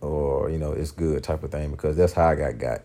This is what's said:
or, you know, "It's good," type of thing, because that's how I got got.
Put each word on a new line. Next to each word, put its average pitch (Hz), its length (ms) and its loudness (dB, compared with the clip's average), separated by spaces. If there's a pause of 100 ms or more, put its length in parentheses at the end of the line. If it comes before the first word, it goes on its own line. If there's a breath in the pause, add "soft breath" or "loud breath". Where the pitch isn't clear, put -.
or, 71 480 0
you 80 80 -2
know, 76 160 -2
"It's 78 180 -4
good," 78 320 0
type 78 200 -4
of 69 80 -8
thing, 73 200 -4
because 76 240 -2
that's 87 160 6
how 82 160 4
I 80 80 4
got 69 220 -2
got. 58 280 -4